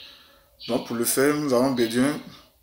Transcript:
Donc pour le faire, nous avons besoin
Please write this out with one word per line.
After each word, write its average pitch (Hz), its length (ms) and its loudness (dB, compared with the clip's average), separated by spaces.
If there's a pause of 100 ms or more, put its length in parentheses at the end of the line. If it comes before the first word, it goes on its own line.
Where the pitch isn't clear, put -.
(680)
Donc 120 180 -4
pour 120 100 -8
le 117 80 -2
faire, 139 300 2
nous 147 180 -2
avons 127 200 4
besoin 123 480 0 (440)